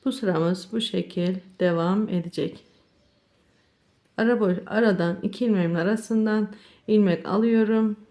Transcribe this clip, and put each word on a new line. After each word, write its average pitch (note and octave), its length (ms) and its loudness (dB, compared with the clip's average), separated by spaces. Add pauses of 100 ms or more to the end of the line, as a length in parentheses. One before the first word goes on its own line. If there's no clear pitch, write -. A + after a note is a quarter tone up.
Bu C4+ 60 0
sıramız F3+ 600 -2
bu A3+ 100 -2
şekil F#3 540 -4 (240)
devam F3+ 500 0
edecek. E3+ 540 -6 (1500)
Ara A3+ 220 2
boş-, F3+ 260 0
aradan F#3 580 2
iki - 220 -4
ilmeğimin F3+ 300 2
arasından G#3+ 720 0 (380)
ilmek G3 400 2
alıyorum. A3 680 2 (160)